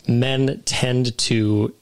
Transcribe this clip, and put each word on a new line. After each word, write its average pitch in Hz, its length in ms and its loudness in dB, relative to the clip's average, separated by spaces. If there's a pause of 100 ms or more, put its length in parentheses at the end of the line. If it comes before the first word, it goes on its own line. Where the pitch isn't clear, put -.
men 131 580 0
tend 123 520 -2
to 107 640 0